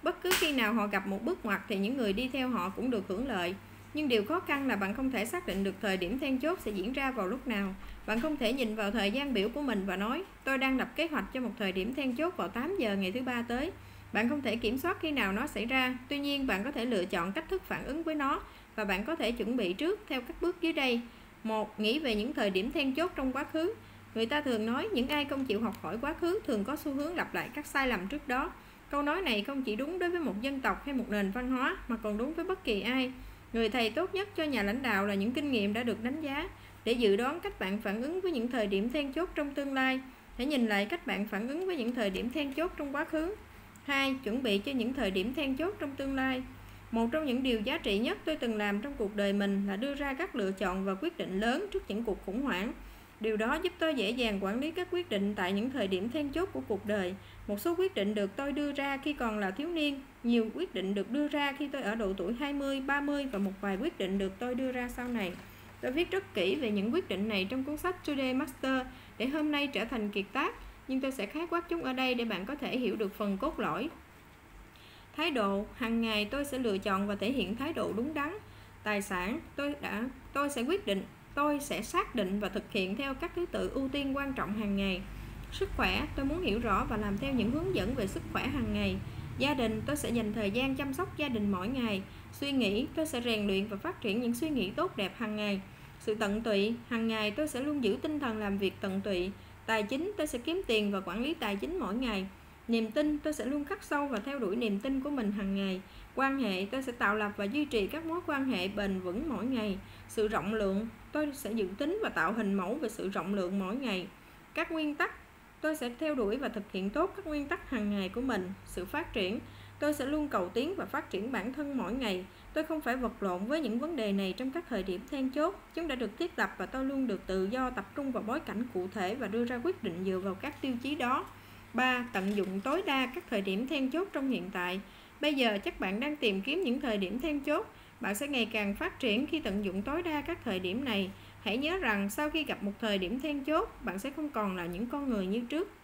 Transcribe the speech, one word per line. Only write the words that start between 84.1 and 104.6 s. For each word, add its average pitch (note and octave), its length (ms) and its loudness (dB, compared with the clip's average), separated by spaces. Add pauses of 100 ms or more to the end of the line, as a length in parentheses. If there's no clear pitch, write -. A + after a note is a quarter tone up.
quan C#4 160 -2
trọng G#3 260 -2
hàng G3+ 160 2
ngày. F#3+ 260 2 (500)
Sức G4 260 -2
khỏe, A3 380 2
tôi C#4 100 0
muốn D#4 160 0
hiểu A#3 180 2
rõ A3+ 300 2
và A3+ 80 0
làm G#3 200 0
theo C#4 160 0
những A#3 180 4
hướng F4 240 2
dẫn G3+ 200 2
về G#3+ 120 2
sức - 160 -4 (100)
khỏe C4+ 140 0
hàng A#3+ 260 0
ngày. G3+ 220 2 (420)
Gia C#4 160 4
đình, A3 320 2
tôi C#4 100 2
sẽ C#4+ 140 -2
dành A3 240 2
thời G#3+ 180 2
gian C4 240 2
chăm C4+ 180 -2
sóc F#4 240 -2
gia D4 100 0
đình G#3 240 2
mỗi F#3 160 0
ngày. A3+ 340 0 (300)
Suy C#4+ 200 -4
nghĩ, A#3+ 440 4
tôi D#4+ 100 2
sẽ B3+ 160 -2
rèn A3 260 2
luyện G3 200 4
và G3+ 100 -4
phát E4+ 240 -6
triển A#3 200 2
những A#3+ 120 2
suy D#4 160 0
nghĩ G#3+ 220 2
tốt E4+ 260 0
đẹp F#3+ 200 0
hàng G#3+ 180 -2
ngày. G3+ 260 0 (380)
Sự G#3+ 160 0
tận G#3+ 260 2
tụy, G#3+ 320 4 (160)
hàng A3+ 180 2
ngày G#3+ 240 2
tôi D4+ 160 2
sẽ C4 140 -2
luôn D4 220 0
giữ A#3+ 180 4
tinh D4+ 180 0
thần A#3 180 0
làm G3+ 200 0
việc F#3+ 240 2
tận G3 220 0
tụy. F#3+ 280 0 (340)
Tài A3 180 2
chính, C#4 340 0
tôi D4+ 100 2
sẽ C4 120 -2
kiếm E4 280 0
tiền G#3 240 4
và G3 140 0
quản F#3+ 180 -2
lý D4+ 100 0
tài G#3 220 0
chính D4 240 -2
mỗi G#3 160 -2
ngày. A3 300 0 (420)
Niềm A3+ 240 2
tin, D4+ 280 2
tôi D4+ 140 0
sẽ A3 120 -4
luôn C#4+ 200 -2
khắc G4+ 180 -6
sâu C#4+ 240 0
và A#3+ 120 0
theo C#4 200 -4
đuổi G3+ 160 0
niềm G#3+ 240 2